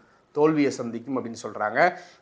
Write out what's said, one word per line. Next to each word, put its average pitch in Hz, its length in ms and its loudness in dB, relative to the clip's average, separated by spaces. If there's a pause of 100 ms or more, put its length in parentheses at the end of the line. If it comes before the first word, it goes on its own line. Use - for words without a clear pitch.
(320)
தோல்வியை 147 400 4
சந்திக்கும் 120 460 -6
அப்படின்னு 117 260 -6
சொல்றாங்க. 110 520 0 (260)